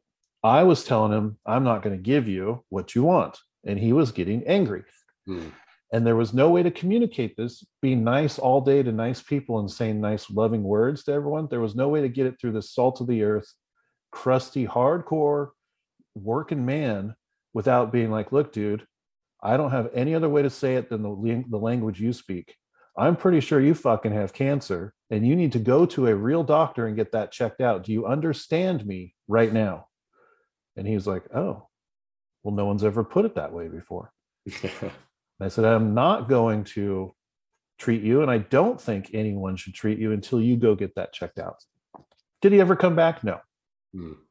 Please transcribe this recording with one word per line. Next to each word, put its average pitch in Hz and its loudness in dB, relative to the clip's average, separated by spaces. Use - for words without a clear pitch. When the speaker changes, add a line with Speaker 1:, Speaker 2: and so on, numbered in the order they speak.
Speaker 1:
I 123 6
was 180 4
telling 110 2
him, 107 -2
"I'm 120 0
not 113 0
gonna 98 -4
give 120 0
you 101 -4
what 95 -8
you 120 2
want." 151 2
And 101 -4
he 113 2
was 135 2
getting 98 -4
angry. 156 0
Speaker 2:
Mm. 82 -12
Speaker 1:
And 117 0
there 117 4
was 113 0
no 135 4
way 175 4
to 175 0
communicate 185 -2
this, 120 -8
being 127 2
nice 135 2
all 135 2
day 139 4
to 120 -2
nice 117 -4
people 135 -4
and 101 -4
saying 110 -4
nice, 107 -4
loving 110 0
words 110 0
to 143 -2
everyone. 147 -2
There 123 -4
was 110 -2
no 135 0
way 151 2
to 139 0
get 127 0
it 127 -8
through 120 -4
the 107 -4
salt 127 -2
of 120 -4
the 113 0
earth, 104 -2
crusty, 127 -2
hardcore 147 0
working 123 -4
man 117 -4
without 120 2
being 117 0
like, 107 -4
"Look, 143 0
dude, 104 -4
I 107 2
don't 143 -2
have 120 -2
any 139 -2
other 160 0
way 143 2
to 139 0
say 127 -2
it 120 -4
than 107 -6
the 104 -6
ling-, 117 -4
the 107 -4
language 110 -4
you 117 0
speak. 92 -12
I'm 160 4
pretty 175 4
sure 143 2
you 147 4
fucking 113 0
have 104 -2
cancer 127 -4
and 110 0
you 139 4
need 170 2
to 123 0
go 127 4
to 135 0
a 110 4
real 135 0
doctor 151 2
and 107 -4
get 107 -2
that 107 -4
checked 117 -4
out. 107 2
Do 110 -6
you 107 -2
understand 156 -2
me 92 -10
right 110 4
now?" 104 -2
And 98 -10
he 107 -2
was 98 -4
like, 95 -4
"Oh, 135 -6
well, 104 -4
no 101 -2
one's 101 0
ever 107 2
put 185 0
it 220 -6
that 73 -8
way 85 -10
before." 90 -14
Speaker 2:
<laughs> - -14
Speaker 1:
And 95 -4
I - -6
said, 110 0
"I'm 110 4
not 127 2
going 113 2
to 95 -6
treat 113 0
you, 117 4
and 147 2
I 120 2
don't 151 2
think 98 -6
anyone 101 -4
should 95 -14
treat 107 -2
you 110 -2
until 107 -2
you 117 2
go 113 4
get 98 -4
that 90 -8
checked - -12
out." 85 -12
Did 202 8
he 202 8
ever 185 4
come 180 2
back? 165 2
No. 90 -4
Speaker 2:
Hmm. 85 -14